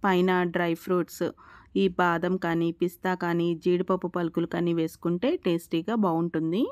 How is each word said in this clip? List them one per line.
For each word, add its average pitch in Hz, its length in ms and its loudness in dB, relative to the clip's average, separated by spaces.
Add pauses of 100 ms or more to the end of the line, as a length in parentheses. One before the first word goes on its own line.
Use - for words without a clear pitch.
పైన 185 280 4 (140)
డ్రై 175 300 0
ఫ్రూట్స్, 175 520 -2 (480)
ఈ 196 100 2 (100)
బాదం 175 420 2
కానీ, 170 360 0
పిస్తా 175 420 -2
కానీ, 170 340 0 (100)
జీడిపప్పు 180 500 0
పలుకులు 170 400 -2
కానీ 175 260 -2
వేసుకుంటే 170 640 -2
టేస్టీగా 170 600 -2
బాగుంటుంది. 170 760 0